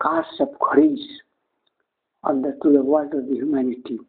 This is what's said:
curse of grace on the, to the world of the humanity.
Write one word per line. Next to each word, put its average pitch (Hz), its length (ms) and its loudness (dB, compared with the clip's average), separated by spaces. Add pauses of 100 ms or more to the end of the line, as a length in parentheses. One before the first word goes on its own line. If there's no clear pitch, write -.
curse 160 380 -2
of 139 100 0 (100)
grace 254 400 4 (1200)
on 139 180 -2
the, 131 200 -6
to 156 100 4
the 143 100 6
world 143 320 0
of 135 140 -6
the 135 80 -2
humanity. 127 720 -4